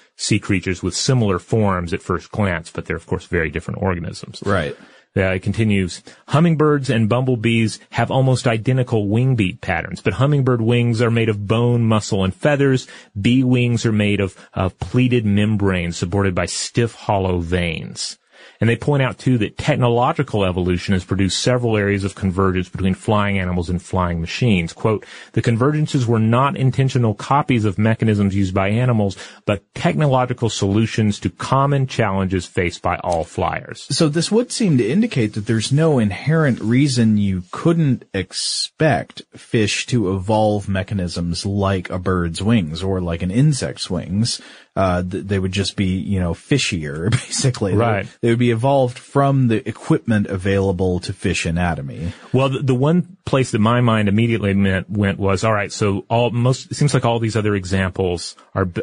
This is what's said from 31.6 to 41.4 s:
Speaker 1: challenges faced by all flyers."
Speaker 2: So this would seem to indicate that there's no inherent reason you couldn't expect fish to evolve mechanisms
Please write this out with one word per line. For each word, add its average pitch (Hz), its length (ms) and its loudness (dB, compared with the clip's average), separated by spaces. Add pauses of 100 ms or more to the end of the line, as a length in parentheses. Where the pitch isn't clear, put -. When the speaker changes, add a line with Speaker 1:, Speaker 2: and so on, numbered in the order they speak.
Speaker 1:
challenges 95 580 -2
faced - 380 -4
by 87 140 0
all 85 260 -2
flyers." - 640 -6
Speaker 2:
So 160 200 0
this 165 220 -2
would 226 200 0
seem 175 260 0
to 113 100 2
indicate 143 460 0
that 104 140 -6
there's 113 240 0
no 151 260 2
inherent 127 640 0
reason 120 560 2
you 95 340 0
couldn't 156 540 0 (460)
expect - 680 -2 (140)
fish - 520 -2
to 101 280 0
evolve 104 540 0
mechanisms 92 760 -4